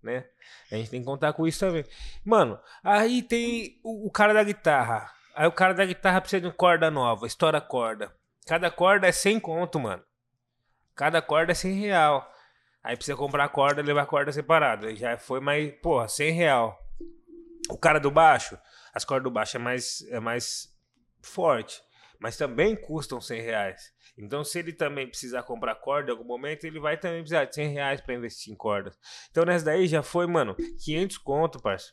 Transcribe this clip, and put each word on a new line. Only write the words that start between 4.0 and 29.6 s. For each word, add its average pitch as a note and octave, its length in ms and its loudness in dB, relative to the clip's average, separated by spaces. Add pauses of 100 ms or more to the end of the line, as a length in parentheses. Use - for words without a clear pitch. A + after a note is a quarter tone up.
o - 40 -6
cara G#3+ 220 6
da G#3+ 100 6
guitarra. C3+ 680 2 (240)
Aí D3+ 120 4
o E3+ 40 6
cara F#3 240 4
da F#3+ 100 4
guitarra F#3 360 2
precisa F#3 200 -2
de F3 60 -6
uma F3 60 -8
corda E3 360 6
nova, A#2+ 380 0
estoura D3+ 320 2
a - 20 -8
corda. A2 500 -4 (360)
Cada E3+ 240 0
corda F#3+ 360 4
é F3 40 6
cem G#3 280 2
conto, E3+ 400 -4
mano. G2+ 220 -6 (920)
Cada D#3+ 260 2
corda D#3+ 300 2
é E3+ 40 2
cem F#3+ 180 -4
real. F#3 540 2 (560)
Aí A#2 120 -4
precisa C#3 220 -8
comprar C#3+ 260 0
a D3 60 0
corda C#3+ 320 2
e - 20 -2
levar D3 200 2
a C#3 40 -4
corda C#3+ 240 0
separada. C3+ 560 2
Aí A2 80 -8
já A#2 220 -4
foi C3 220 -6
mais, C#3+ 320 -2 (100)
porra, C3 260 2
cem D3 240 -2
real. C#3+ 440 2 (960)
O - 80 -8
cara D#3 220 4
do C#3+ 100 0
baixo, D3 480 6 (360)
as - 120 -8
cordas C3+ 200 -2
do B2+ 60 -4
baixo A2+ 260 -4
é - 20 -6
mais, A#2+ 500 -6
é A#2+ 100 -6
mais A#2 500 -8 (520)
forte, D3 580 -2 (400)
mas A2+ 180 -8
também D3+ 380 0
custam C#3+ 460 -8
cem A2+ 200 -10
reais. G#2+ 520 -6 (240)
Então, B2 280 -8
se F3 140 -8
ele E3 120 -10
também C#3+ 380 -6
precisar B2 340 -10
comprar A#2 320 -6
corda C#3 340 -4
em B2 40 -2
algum A#2 100 -10
momento, C3 400 -10
ele D#3 160 -12
vai D3+ 160 -2
também E3 240 -8
precisar D#3 240 0
de - 120 -8
cem D3+ 180 -4
reais C#3 260 -4
pra - 140 -8
investir A#2 400 -10
em - 20 -16
cordas. G2+ 420 -4 (320)
Então, E3 140 2
nessa E3+ 220 2